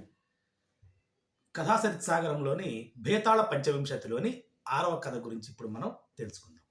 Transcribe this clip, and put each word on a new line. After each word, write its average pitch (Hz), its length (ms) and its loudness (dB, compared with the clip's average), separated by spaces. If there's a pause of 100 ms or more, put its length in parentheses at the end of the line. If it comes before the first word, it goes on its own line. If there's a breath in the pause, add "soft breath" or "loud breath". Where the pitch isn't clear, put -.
(1600)
కథాసరిత్సాగరంలోని 165 1400 0
భేతాళ 214 420 4
పంచవింశతిలోని 139 1000 0 (260)
ఆరవ 160 280 2
కథ - 180 -6
గురించి 113 360 -8
ఇప్పుడు 113 180 -10
మనం 131 240 -6 (260)
తెలుసుకుందాం. - 420 -12 (100)